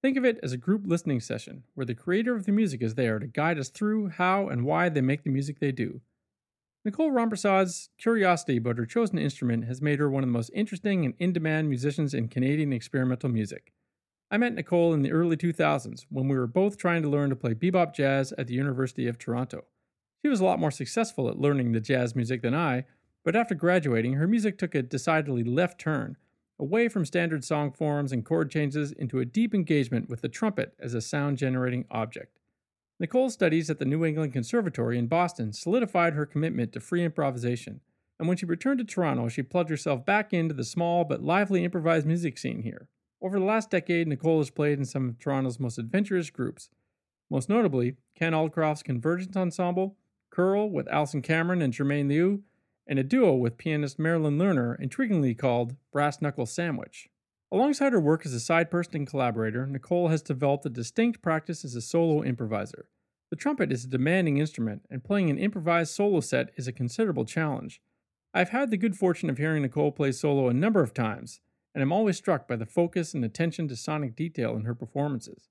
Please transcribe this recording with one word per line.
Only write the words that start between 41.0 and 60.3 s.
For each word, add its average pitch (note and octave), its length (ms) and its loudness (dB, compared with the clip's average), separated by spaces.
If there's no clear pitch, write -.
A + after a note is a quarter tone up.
but C#3+ 200 -2
lively F#3 420 2
improvised E3 420 2
music E3 300 0
scene - 240 -6
here. - 300 -10
Over F#3+ 160 -2
the F#3 80 2
last G#3+ 240 0
decade, E3+ 360 2
Nicole D#3 340 2
has C#3 100 0
played D3 280 0
in C#3 60 -2
some C3 240 -2
of A#2+ 100 -8
Toronto's C3+ 400 -2
most B2 200 -4
adventurous F3+ 500 0
groups, - 400 -8
most C3+ 180 -2
notably C#3 480 2
Ken E3 200 0
Aldcroft's D#3 480 0
Convergence E3+ 520 -2
Ensemble, F#3 640 -2
Curl G3 400 2
with D3+ 200 -4
Alison D3 340 0
Cameron E3 400 2
and C3 100 2
Germaine C#3+ 380 0
Liu, F#3 320 2
and C#3 120 0
a C3 60 2
duo G3 300 4
with A#2+ 220 2
pianist D3+ 440 -4
Marilyn D#3 360 2
Lerner, G3 480 2
intriguingly D3 540 0
called A#2+ 380 0
Brass C#3+ 280 0
Knuckle C#3 260 -2
Sandwich. - 600 -6
Alongside C#4 400 2
her G#3 80 4
work D#3 260 2
as C3+ 60 -4
a A#2 80 -2
side E3 280 2
person E3+ 280 -2
and D3 100 -2
collaborator, A#2 580 -2
Nicole E3 440 0
has D#3 140 2
developed C#3+ 440 0